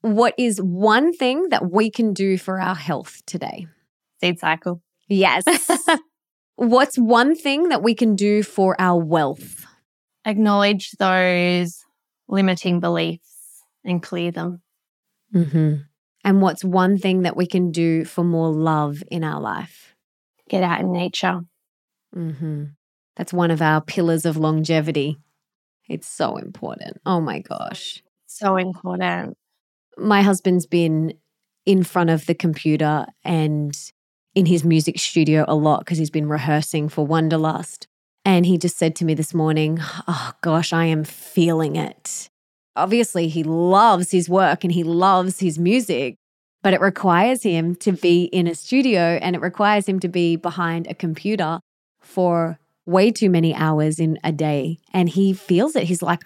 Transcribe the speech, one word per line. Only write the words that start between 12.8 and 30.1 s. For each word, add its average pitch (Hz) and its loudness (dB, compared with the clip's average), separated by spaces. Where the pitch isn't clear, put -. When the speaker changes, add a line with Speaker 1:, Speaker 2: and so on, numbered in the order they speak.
Speaker 2:
beliefs 165 -6
and 180 -4
clear 175 -6
them. 175 -8
Speaker 1:
Mm-hmm. 156 2
And 196 4
what's 185 0
one 185 2
thing 185 0
that 175 -2
we 180 0
can 180 0
do 165 0
for - -4
more 165 0
love 151 -2
in 165 -6
our 151 -6
life? - -10
Speaker 2:
Get 190 0
out 170 0
in 185 -2
nature. 180 -4
Speaker 1:
Mm-hmm. 156 -8
That's - -10
one 175 2
of 160 0
our 156 4
pillars 165 0
of 160 0
longevity. 156 0
It's 165 -10
so - -4
important. - -14
Oh 175 0
my 117 -4
gosh. - -12
Speaker 2:
So 196 -2
important. 180 -6
Speaker 1:
My 202 2